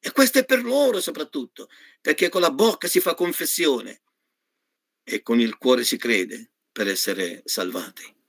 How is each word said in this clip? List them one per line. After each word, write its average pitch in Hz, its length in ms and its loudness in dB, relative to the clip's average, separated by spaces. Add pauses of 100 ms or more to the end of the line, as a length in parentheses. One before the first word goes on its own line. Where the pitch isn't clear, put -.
E - 60 -8
questo 269 260 4
è 262 60 4
per 254 180 0
loro 247 380 2
soprattutto, 151 680 -8 (320)
perché 165 260 0
con 180 140 0
la 170 100 2
bocca 196 380 2
si 185 100 4
fa 175 160 2
confessione 156 880 -2 (1000)
e - 200 -6
con 117 180 2
il 113 180 0
cuore 127 280 4
si - 100 2
crede 107 560 -2 (220)
per 101 160 -2
essere 95 560 -4
salvati. - 680 -8 (160)